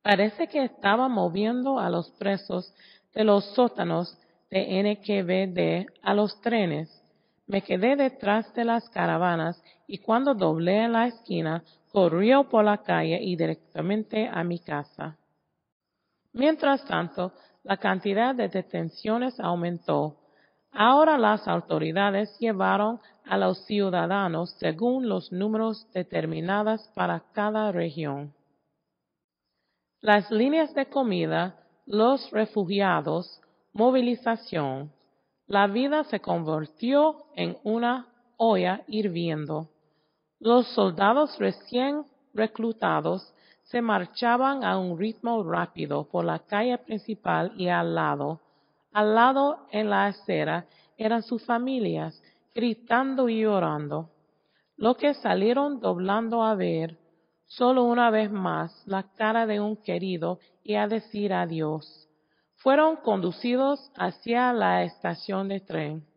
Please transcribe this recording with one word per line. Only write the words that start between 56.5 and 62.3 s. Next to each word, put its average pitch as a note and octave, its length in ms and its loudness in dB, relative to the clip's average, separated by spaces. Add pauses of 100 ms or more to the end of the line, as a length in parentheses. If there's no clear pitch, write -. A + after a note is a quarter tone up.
ver, E3 440 -2 (480)
solo B3+ 380 2
una A#3+ 260 4
vez G#3+ 200 2
más, E3+ 560 -4
la F#3+ 160 -4 (120)
cara A3 320 0
de G#3 140 -2
un G#3 160 -4
querido F3 600 -4 (240)
y G#3 120 -4
a G#3 120 0
decir G#3 460 -4
adiós. D#3+ 760 -4 (480)